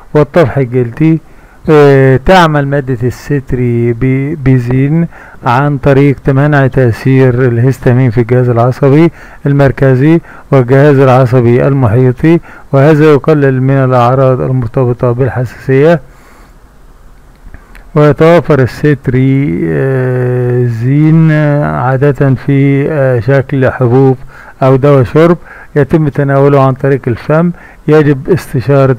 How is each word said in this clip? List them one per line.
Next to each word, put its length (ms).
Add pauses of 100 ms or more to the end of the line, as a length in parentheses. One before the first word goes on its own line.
(140)
والطفح 440
الجلدي. 640 (500)
آه، 560
تعمل 420
مادة 340
الستري 880
بي-، 420
بيزين 720 (400)
عن 320
طريق 380 (120)
منع 380
تأثير 680
الهستامين 760
في 100
الجهاز 280
العصبي 640 (360)
المركزي 720 (320)
والجهاز 460
العصبي 680
المحيطي، 720 (320)
وهذا 320
يقلل 580
من 120
الأعراض 640
المرتبطة 720
بالحساسية. 880 (1900)
ويتوفر 640
الستري، 1080
آه، 1000
زين 680 (300)
عادة 720
في، 560
آه، 300
شكل 500
حبوب 460 (460)
أو 140
دواء 280
شرب 340 (380)
يتم 320
تناوله 580
عن 80
طريق 320
الفم. 440 (380)
يجب 420
استشارة 680